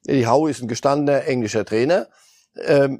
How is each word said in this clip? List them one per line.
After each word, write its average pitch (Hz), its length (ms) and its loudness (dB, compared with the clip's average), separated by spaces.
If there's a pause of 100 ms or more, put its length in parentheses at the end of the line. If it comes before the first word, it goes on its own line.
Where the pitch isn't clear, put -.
Eddie 131 220 0
Howe 147 240 2
ist 123 120 -8
ein 120 60 -8
gestandener 143 580 0
englischer 113 380 -2
Trainer. 131 440 0 (580)
Ähm, 139 340 2